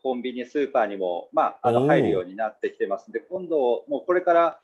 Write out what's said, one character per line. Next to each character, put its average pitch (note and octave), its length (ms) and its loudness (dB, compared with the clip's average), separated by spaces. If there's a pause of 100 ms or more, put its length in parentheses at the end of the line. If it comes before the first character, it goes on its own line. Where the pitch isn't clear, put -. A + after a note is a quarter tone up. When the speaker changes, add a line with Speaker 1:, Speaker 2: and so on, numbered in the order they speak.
Speaker 1:
コ C3 100 -2
ン B2 80 -6
ビ B2 120 -6
ニ、 B2 120 -8
ス D3 140 -4
ー C#3 120 0
パ B2 100 2
ー G#2+ 40 2
に G2+ 100 -4
も、 F2+ 380 -4
ま - 300 0
あ、 - 60 0
あ - 20 4
の、 A#2+ 100 2
Speaker 2:
お C3+ 40 2
ー。 - 20 2
Speaker 1:
入 C#3+ 160 4
る G2+ 80 2
よ F#2 100 0
う F2 40 -8
に F#2+ 100 -14
な A2 140 -2
っ - 100 -14
て G#2+ 100 -4
き - 80 -14
て A2+ 80 -2
ま F#2+ 140 -2
す - 100 -20
ん G#2+ 40 -10
で、 A#2 60 -6
今 F3+ 300 -10
度、 C3 380 0
も - 140 -4
う - 40 -16
こ F3+ 80 2
れ F3+ 80 2
か F3 120 4
ら、 E3+ 300 2